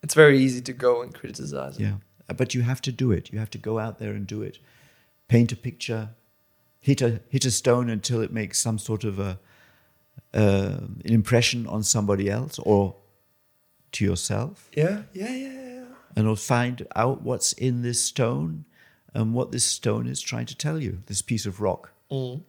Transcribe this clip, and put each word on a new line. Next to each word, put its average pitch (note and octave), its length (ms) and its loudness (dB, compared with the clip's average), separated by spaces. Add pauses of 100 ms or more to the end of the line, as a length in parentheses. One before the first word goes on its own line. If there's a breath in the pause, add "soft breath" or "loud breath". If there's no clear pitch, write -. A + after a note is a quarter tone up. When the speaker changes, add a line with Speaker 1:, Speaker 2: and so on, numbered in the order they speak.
Speaker 1:
It's D3+ 120 -6
very D3 260 10
easy C3 220 2
to B2+ 120 -6
go B2 280 2
and B2 120 -12
criticize B2 640 -10
it. - 40 -4
Speaker 2:
Yeah, G2+ 140 0 (400)
but C3 180 -2
you B2+ 100 0
have B2+ 180 -2
to C3+ 100 -4
do B2 200 0
it. E2+ 200 -2
You G#2 80 -6
have A2 120 -6
to - 60 -14
go A2 220 -4
out A2 200 -6
there G#2+ 140 -6
and G#2 140 -6
do G#2+ 140 -8
it. G2+ 180 -12 (680 soft breath)
Paint A#2 240 6
a A#2 60 -8
picture, A2 540 -8 (680)
hit C#3 220 2
a, A#2 260 2
hit C3+ 160 0
a C3 80 2
stone B2 380 4
until A2+ 320 -2
it - 100 -4
makes A2 300 -4
some A2+ 180 -2
sort G#2+ 240 -4
of G2+ 160 -4
a, F#2+ 200 -4 (920 soft breath)
uh, G2 440 4 (260)
an - 100 0
impression A#2 540 4
on G#2+ 160 -2
somebody G2+ 460 2
else B2 300 -4
or G2+ 360 4 (960)
to - 100 -2
yourself. G#2 720 -2
Speaker 1:
Yeah, F#3+ 300 0 (100)
yeah, G3 180 -8
yeah, C4 220 -8
yeah, C4 220 -14
yeah. B3+ 80 -16 (320)
Speaker 2:
And G#2+ 100 2
we'll A2 100 2
find B2 600 -2
out B2+ 260 0
what's - 320 -2
in B2 300 -2
this A#2+ 180 -2
stone D3 640 -2 (480 soft breath)
and A2 220 0
what B2+ 160 -2
this A#2+ 120 -2
stone A#2 440 -2
is C3+ 120 -6
trying A#2 280 -6
to - 100 -12
tell D#3 240 -4
you, F#2 240 -6
this - 160 -6
piece A2 240 -2
of G2+ 160 -6
rock. F#2+ 300 -2 (180)
Speaker 1:
Mm. C3 400 -6